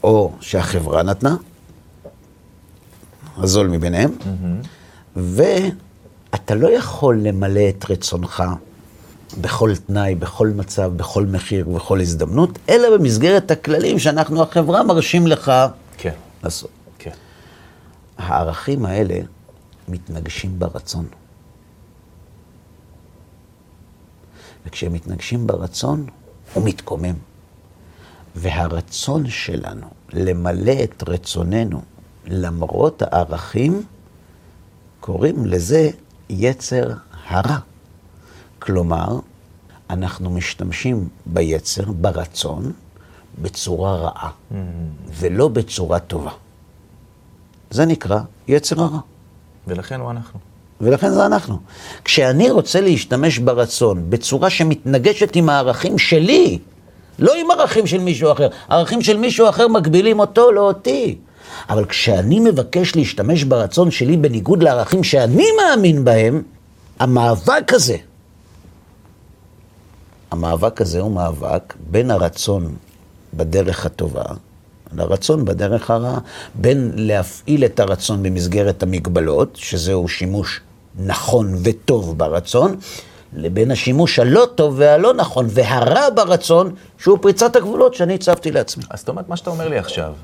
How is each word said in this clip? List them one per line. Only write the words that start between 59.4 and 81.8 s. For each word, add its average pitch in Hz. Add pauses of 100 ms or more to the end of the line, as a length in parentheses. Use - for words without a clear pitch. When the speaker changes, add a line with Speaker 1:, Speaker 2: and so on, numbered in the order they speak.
Speaker 1:
אחר 233
מגבילים 208
אותו, 220
לא 202
אותי. 196 (520)
אבל 104
כשאני 110
מבקש 180
להשתמש 143
ברצון 131
שלי 135
בניגוד 147
לערכים 143
שאני 139 (120)
מאמין 202
בהם, 117 (580)
המאבק 127
הזה, 190 (2250)
המאבק 85
הזה 87
הוא 104
מאבק 82 (160)
בין 117
הרצון 87 (580)
בדרך 85
הטובה 76 (720)
לרצון 98
בדרך 104
הרעה, 120 (360)
בין 120
להפעיל 110
את 113
הרצון 98
במסגרת 92
המגבלות, 87
שזהו 87
שימוש 92 (380)
נכון 101
וטוב 104